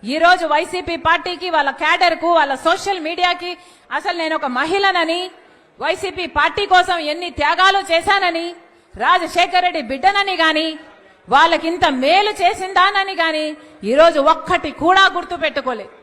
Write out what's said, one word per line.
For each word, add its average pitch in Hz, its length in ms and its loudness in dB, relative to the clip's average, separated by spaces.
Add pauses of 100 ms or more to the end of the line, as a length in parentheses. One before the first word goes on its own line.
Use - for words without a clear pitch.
ఈ 269 140 -4
రోజు 339 280 4
వైసీపీ 330 500 -2
పార్టీకి, 339 540 -2
వాళ్ళ 294 200 0
క్యాడర్కు, 320 560 0
వాళ్ళ 311 280 2
సోషల్ 370 460 -2
మీడియాకి, 349 580 -4 (340)
అసలు 349 260 -4
నేను 320 180 -2
ఒక 302 100 -4
మహిళనని, 349 840 0 (500)
వైసీపీ 359 460 -6
పార్టీ 320 400 0
కోసం 359 320 4
ఎన్ని 330 320 -6
త్యాగాలు 349 480 2 (140)
చేశానని, 339 600 0 (420)
రాజశేఖర్ 349 680 2
రెడ్డి 339 200 -2
బిడ్డనని 370 540 0
గాని, 320 420 0 (500)
వాళ్ళకింత 320 600 2
మేలు 311 420 2
చేసిందానని 381 840 0
గాని, 311 420 -2 (280)
ఈరోజు 302 360 4
ఒక్కటి 311 500 0
కూడా 370 440 2
గుర్తు 349 220 -6
పెట్టుకోలే. 254 500 -6 (160)